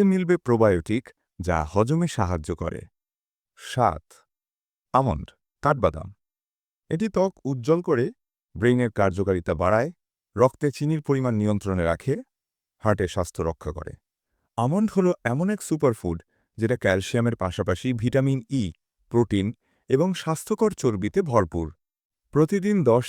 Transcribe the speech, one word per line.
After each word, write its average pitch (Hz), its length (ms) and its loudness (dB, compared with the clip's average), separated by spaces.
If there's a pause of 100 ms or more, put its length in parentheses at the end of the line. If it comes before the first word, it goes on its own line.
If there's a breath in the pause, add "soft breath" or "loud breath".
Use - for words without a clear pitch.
মিলবে 185 320 2
প্রোবায়োটিক, 110 680 2 (360)
যা 85 160 -2 (140)
হজমে 139 380 0
সাহায্য 90 460 -4
করে। - 260 -8 (800)
সাত, 98 460 -2 (880)
আমন্ড, 127 320 0 (360)
কাঠবাদাম। 92 460 0 (800)
এটি 175 180 -2
ত্বক 190 240 0 (120)
উজ্জ্বল 135 380 0
করে, 135 220 0 (500)
ব্রেইনের 120 360 2
কার্যকারিতা 92 640 0
বাড়ায়, 107 360 0 (460)
রক্তে 131 340 2
চিনির 147 320 -2
পরিমাণ 131 320 0
নিয়ন্ত্রণে 101 500 0
রাখে, 82 300 -2 (680)
হার্টের 104 300 0
স্বাস্থ্য 90 280 -6
রক্ষা 80 300 -6
করে। - 200 -12 (680)
আমন্ড 175 320 2
হলো 185 200 2 (140)
এমন 135 260 0
এক 208 120 -4
সুপারফুড, 117 560 0 (400)
যেটা 113 180 0
ক্যালসিয়ামের 113 600 0
পাশাপাশি 95 560 -4
ভিটামিন 135 480 0 (100)
ই, 135 140 -2 (480)
প্রোটিন 104 340 2 (440)
এবং 147 240 2
স্বাস্থ্যকর 202 580 -2
চর্বিতে 104 500 -2
ভরপুর। 95 440 0 (680)
প্রতিদিন 190 500 2
দশ 120 240 4